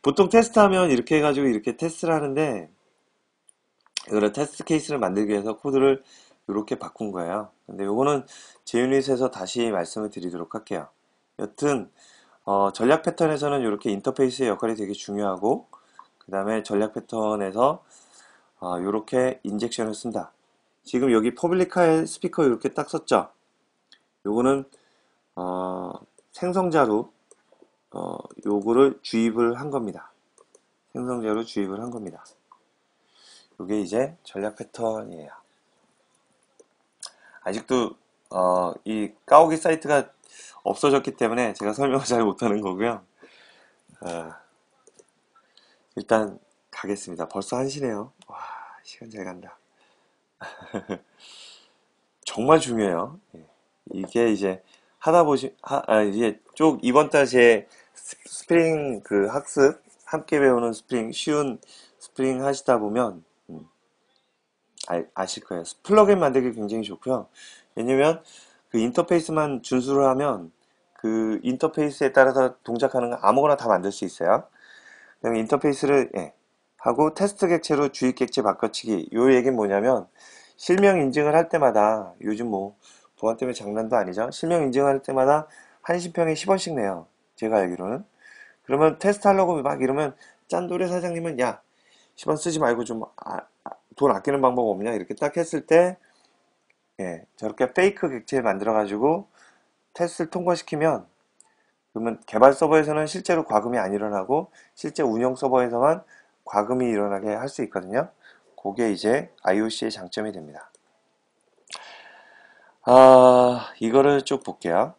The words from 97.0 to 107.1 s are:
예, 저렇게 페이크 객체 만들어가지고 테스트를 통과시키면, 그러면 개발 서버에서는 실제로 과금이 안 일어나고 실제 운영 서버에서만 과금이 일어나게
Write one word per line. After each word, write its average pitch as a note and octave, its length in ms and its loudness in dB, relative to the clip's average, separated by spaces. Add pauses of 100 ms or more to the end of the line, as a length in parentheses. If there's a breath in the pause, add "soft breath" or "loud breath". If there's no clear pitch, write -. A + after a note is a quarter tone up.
예, F2 240 -10 (120)
저렇게 G#2+ 360 -4
페이크 F#3+ 380 0
객체 C3 300 -4
만들어가지고 G#2+ 880 0 (640 soft breath)
테스트를 E3+ 360 -4
통과시키면, E3 760 -2 (880 soft breath)
그러면 A2+ 340 -6
개발 B2+ 280 6
서버에서는 D3+ 520 2
실제로 E3+ 380 -2
과금이 A#2+ 340 0
안 G2 140 -2
일어나고 G#2 580 -2 (240 soft breath)
실제 - 300 -6
운영 B2 320 0
서버에서만 B2+ 640 0 (420 soft breath)
과금이 A#2+ 420 -2
일어나게 G#2 480 -2